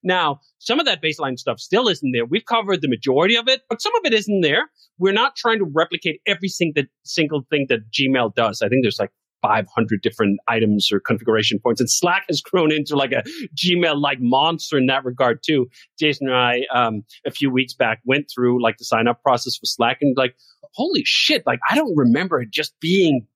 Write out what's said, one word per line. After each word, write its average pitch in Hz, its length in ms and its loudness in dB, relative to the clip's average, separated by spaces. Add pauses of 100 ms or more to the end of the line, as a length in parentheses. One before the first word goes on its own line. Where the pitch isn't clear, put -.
Now, 175 380 0 (200)
some 262 200 -2
of 320 60 -2
that 185 160 -2
baseline 147 360 -4
stuff - 220 -6
still 226 300 0
isn't 143 220 -2
there. 117 140 0
We've 170 200 -2
covered 202 360 0
the 151 60 -2
majority 135 480 2
of 233 120 0
it, 262 220 0
but 233 120 -6
some 427 140 -2
of 392 100 0
it 247 80 2
isn't 208 280 0
there. 175 280 2 (280)
We're 190 160 2
not 240 220 0
trying 226 240 0
to 196 60 0
replicate 160 600 -2
every 196 220 -2
single, 151 360 -2 (200)
single 151 460 -2
thing 143 200 0
that 110 220 -2
Gmail 131 440 0
does. 110 260 0
I - 80 0
think 127 140 2
there's, 101 160 -2
like, 101 120 -2 (300)
five 107 320 0
hundred 110 280 0
different 104 360 0 (120)
items 107 420 2
or 101 80 0
configuration 110 600 0
points. 120 200 0
And 123 100 0
Slack 175 380 0
has 151 140 -4
grown 160 320 2
into, 147 240 -2
like, 135 160 0
a 120 100 -2 (320)
Gmail-like 151 640 0
monster 143 580 0
in 127 100 4
that 131 180 0
regard 123 400 0
too. 139 240 0 (280)
Jason 147 300 0
and 127 80 0
I, 123 380 2
um, 110 300 0 (220)
a - 60 -4
few 139 180 -2
weeks 127 240 -2
back 117 300 -2
went 135 260 -2
through, 123 320 0
like, 113 180 0
the - 40 -16
sign-up 117 400 0
process 127 320 0
for - 80 -18
Slack 123 380 -2
and, 139 160 2
like, 127 180 0 (380)
holy 302 320 -2
shit, - 400 0
like, 127 140 -2 (100)
I 208 60 0
don't 269 200 0
remember 143 460 2
it 110 100 -10
just - 300 -6
being 160 540 2